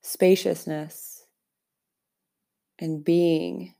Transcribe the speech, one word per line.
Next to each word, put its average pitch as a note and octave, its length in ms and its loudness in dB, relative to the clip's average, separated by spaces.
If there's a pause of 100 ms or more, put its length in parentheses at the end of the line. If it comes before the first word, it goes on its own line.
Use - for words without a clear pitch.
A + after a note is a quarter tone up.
spaciousness, E3 1200 0 (1500)
and D#3 260 -6
being. E3+ 760 0